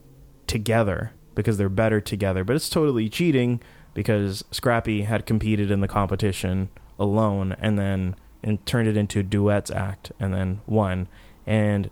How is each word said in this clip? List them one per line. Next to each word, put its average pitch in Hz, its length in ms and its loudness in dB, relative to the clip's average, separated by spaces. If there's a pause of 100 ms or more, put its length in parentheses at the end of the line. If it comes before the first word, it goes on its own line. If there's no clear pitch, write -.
(520)
together 110 600 0 (220)
because 110 240 0
they're 101 100 2
better 107 320 2
together. 98 440 -2
But 110 120 0
it's 160 120 -4
totally 135 400 2
cheating 123 520 2 (340)
because 104 580 0
Scrappy 113 500 0
had 104 240 -2
competed 107 440 2
in 101 100 2
the 98 80 0
competition 95 800 0 (300)
alone 101 600 0
and 107 200 0
then, 95 360 -2 (280)
and 107 240 -2
turned 117 220 0
it 107 80 0
into 104 240 0
a - 20 2
duets 101 480 0
act 98 500 -6
and 98 120 -2
then 95 340 -2
won. 92 420 0 (380)
And 104 460 0